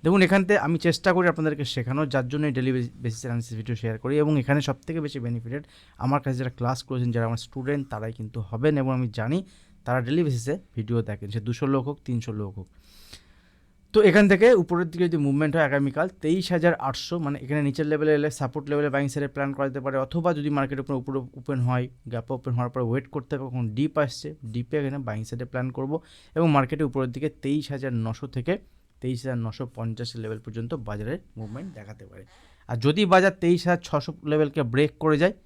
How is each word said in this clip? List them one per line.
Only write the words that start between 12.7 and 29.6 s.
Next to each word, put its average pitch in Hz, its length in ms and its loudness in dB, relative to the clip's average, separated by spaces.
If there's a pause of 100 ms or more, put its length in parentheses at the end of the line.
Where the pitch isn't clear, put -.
তো 214 40 8 (120)
এখান 202 220 8
থেকে 196 140 6 (160)
উপরের 175 300 0
দিকে 170 160 2
যদি 165 180 0
মুভমেন্ট 143 300 2
হয় 156 140 4
আগামীকাল 139 360 0 (160)
তেইশ 170 220 2 (100)
হাজার 170 200 4 (140)
আটশো, - 260 -6 (100)
মানে 143 200 -2
এখানে 147 240 -2
নিচের 147 240 -2
লেভেলে 156 260 2
এলে 147 100 0 (120)
সাপোর্ট 139 300 -4
লেভেলে 147 240 0
বাইং 139 180 2
সাইডে 143 220 -4
প্ল্যান 139 220 -2
করা 139 140 0
যেতে 131 140 -8
পারে, 135 120 -2 (100)
অথবা 170 320 0
যদি 147 200 -2
মার্কেট 135 240 -2
ওপেন, 143 200 -6
উপরে 135 160 -4 (220)
ওপেন 131 180 -4 (100)
হয়, 123 160 0 (280)
গ্যাপ 113 240 -8
ওপেন 120 200 -6
হওয়ার 123 180 -2
পর 131 140 -2
ওয়েট 123 260 -2
করতে 135 200 -8
হবে 131 140 -6
কখন 123 160 -4 (120)
ডিপ 147 180 0 (100)
আসছে, 135 240 -8 (240)
ডিপে 123 280 -6
এখানে 139 180 -4 (100)
বাইং 107 200 -6
সাইডে 120 240 -8
প্ল্যান 127 240 -4
করব 135 160 -4 (440)
এবং 165 100 4 (100)
মার্কেটে 139 340 2
উপরের 131 240 -2
দিকে 139 140 -4 (160)
তেইশ 143 280 0
হাজার 135 200 -6 (140)
নশো 131 300 -6
থেকে 143 180 0 (480)
তেইশ 127 220 -4
হাজার 127 220 -4
নশো 110 180 -8 (120)